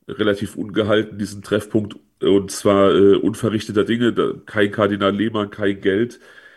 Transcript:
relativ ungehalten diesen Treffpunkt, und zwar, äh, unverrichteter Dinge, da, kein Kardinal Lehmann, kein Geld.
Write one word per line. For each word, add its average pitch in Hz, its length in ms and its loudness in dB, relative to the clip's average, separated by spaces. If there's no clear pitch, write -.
relativ 104 480 -2
ungehalten 107 600 -2
diesen 101 240 -8
Treffpunkt, 104 540 -2
und 95 300 2
zwar, 98 400 4
äh, 98 240 6
unverrichteter 107 680 -2
Dinge, 117 260 0
da, 90 220 -2
kein 101 260 -2
Kardinal 101 440 0
Lehmann, 104 360 -2
kein 101 280 -4
Geld. 107 400 -2